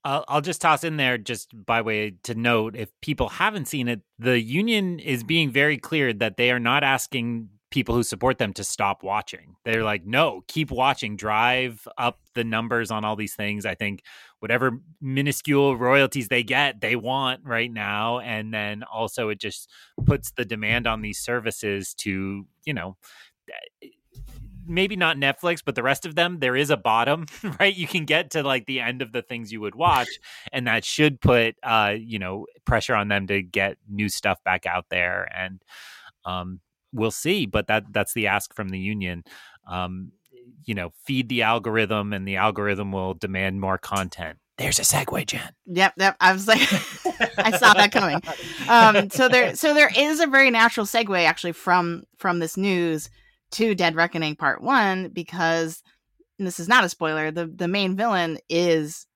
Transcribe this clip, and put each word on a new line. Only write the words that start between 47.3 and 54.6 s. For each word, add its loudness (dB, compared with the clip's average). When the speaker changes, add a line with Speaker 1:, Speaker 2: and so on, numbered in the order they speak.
Speaker 3:
I 2
saw 8
that 6
coming. 2
Um, 8
so 4
there, 4
so 2
there 8
is 2
a 4
very 6
natural 4
segue 2
actually 2
from, 2
from 0
this -4
news 0
to 2
Dead 2
Reckoning 0
Part -2